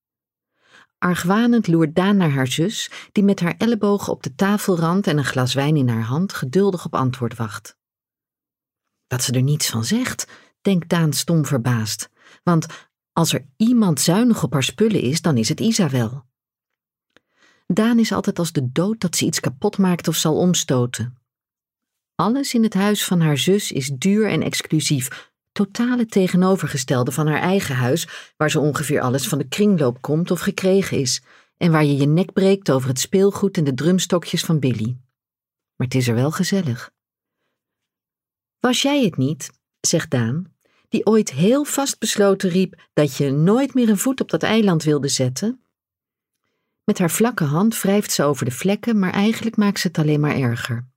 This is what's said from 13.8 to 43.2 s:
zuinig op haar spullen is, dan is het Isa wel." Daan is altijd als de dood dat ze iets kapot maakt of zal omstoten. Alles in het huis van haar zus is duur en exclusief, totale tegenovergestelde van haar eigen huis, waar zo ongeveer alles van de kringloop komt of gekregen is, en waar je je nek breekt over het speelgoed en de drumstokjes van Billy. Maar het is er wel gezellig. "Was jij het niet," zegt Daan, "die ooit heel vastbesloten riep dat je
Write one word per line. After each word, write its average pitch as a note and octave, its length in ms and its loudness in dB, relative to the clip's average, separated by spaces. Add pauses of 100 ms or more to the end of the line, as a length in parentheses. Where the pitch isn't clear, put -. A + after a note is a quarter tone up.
zuinig G#3+ 420 2
op D3 100 -2
haar C#3 100 0
spullen G#3 380 0
is, C#3 220 -2
dan D#3+ 140 2
is A2+ 120 0
het D#3+ 120 -4
Isa A3 280 2
wel." B2+ 360 -2 (1400)
Daan A3 320 2
is A3 140 2
altijd F#3+ 260 -2
als E3+ 140 -2
de B2+ 200 -2
dood G3 280 -2
dat - 160 -2
ze - 80 -2
iets - 160 -2
kapot - 380 -4
maakt F#3 300 0
of D#3+ 80 -2
zal D#3 200 0
omstoten. B2 840 0 (960)
Alles B3 400 -2
in A#3 80 4
het G#3+ 120 0
huis G3+ 300 0
van F3+ 160 0
haar D3+ 180 2
zus G3 340 0
is C3+ 160 -4
duur F#3+ 400 0
en D#3+ 140 -2
exclusief, - 880 -2 (220)
totale A#3+ 540 -2
tegenovergestelde F3+ 1040 0
van D#3 140 0
haar D3+ 140 0
eigen F#3 340 0
huis, B2+ 600 -4
waar D3+ 140 0
zo D3+ 100 0
ongeveer D3 400 0
alles B2+ 280 -2
van D3 100 -2
de C3 100 -6
kringloop D#3+ 520 0
komt D#3+ 300 -2
of F3 100 0
gekregen F#3+ 580 0
is, C3 240 -4 (340)
en F3 140 2
waar D#3 140 6
je C#3+ 120 2
je C#3 100 2
nek D#3+ 260 2
breekt G3 380 2
over C3 180 2
het B2+ 120 -2
speelgoed G3 560 0
en E3 80 0
de C#3 100 0
drumstokjes E3+ 720 0
van D#3+ 140 0
Billy. B2+ 380 -2 (800)
Maar B2+ 100 -4
het B2+ 80 -8
is B2+ 140 2
er A#2 60 0
wel B2+ 160 0
gezellig. E3+ 600 -4 (1700)
"Was B3 240 0
jij C#4 220 2
het F#3 120 -2
niet," C#3 340 -4 (300)
zegt - 300 -2
Daan, B2+ 440 -2 (340)
"die - 180 -2
ooit G#3+ 260 2
heel A3 320 2
vastbesloten G3+ 840 0
riep F#3 420 -2
dat D3+ 240 0
je C#3+ 140 0